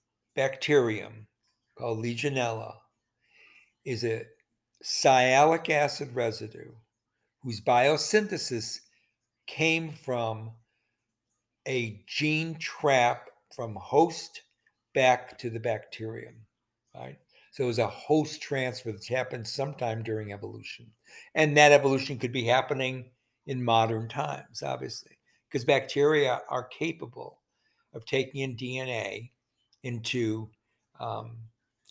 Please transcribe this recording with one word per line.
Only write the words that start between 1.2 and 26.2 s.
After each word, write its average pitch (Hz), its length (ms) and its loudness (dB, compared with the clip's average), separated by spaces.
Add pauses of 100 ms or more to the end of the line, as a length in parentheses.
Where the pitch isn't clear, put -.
called 117 220 -6
Legionella 117 800 -4 (1080)
is 120 200 -4
a 110 200 -2 (580)
sialic 139 840 4
acid 147 460 0
residue 113 580 -4 (680)
whose 113 180 -6
biosynthesis 139 1200 2 (640)
came 160 440 0
from 113 640 -6 (1160)
a 117 400 -4
gene 156 480 -2
trap 131 760 2 (260)
from 113 200 -8
host 147 720 0 (500)
back 127 440 2
to 120 120 -6
the 113 100 -8
bacterium, 113 840 -8 (480)
right? - 240 -14 (420)
There 131 60 0
was 117 120 0
a 113 80 4
host 151 540 0
transfer 127 500 -4
that's 98 160 -10
happened 123 400 -4
sometime 127 560 -4
during 110 300 -6
evolution. 104 580 -14 (440)
And 156 240 2
that 147 140 12
evolution 135 460 6
could 120 140 -4
be 127 120 -4
happening 127 640 0 (340)
in 127 180 -6
modern 113 460 2
times, - 540 -8
obviously, - 560 -10 (320)
'cause 131 160 -4
bacteria 143 800 2